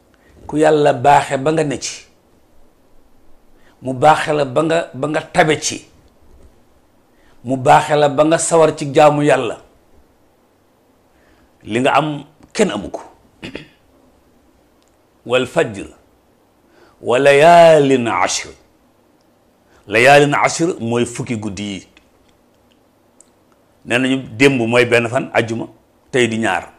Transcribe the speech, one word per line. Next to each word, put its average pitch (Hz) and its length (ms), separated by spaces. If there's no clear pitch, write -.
ku - 120
Yàlla 151 340
baaxe 139 460
ba 139 140
nga 156 120
ne 135 140
ci, - 240
mu 127 140
baaxe 147 400
la 147 100
ba 131 180
nga, 165 300
ba 131 160
nga 151 140
tabe 160 400
ci, - 240
mu 127 120
baaxe 143 380
la 147 140
ba 139 160
nga 160 140
sawar 160 380
ci 147 160
jaamu 147 300
Yàlla, 131 400
li 107 180
nga 131 140
am 147 300
kenn 202 200
amu 104 180
ko. - 120
<clears throat> - 40
Wal 127 200
fajr 113 400
wa 113 180
layaalin 143 920
ashr. 92 420
Layaalin 139 480
ashr 135 460
mooy 117 260
fukki 120 300
guddi 104 260
yi. 101 240
Nee 113 140
nañu 131 180
démb 139 240
mooy 120 240
benn 117 220
fan, 127 260
ajjuma, 113 320
tey 123 160
di 110 100
ñaar. 95 400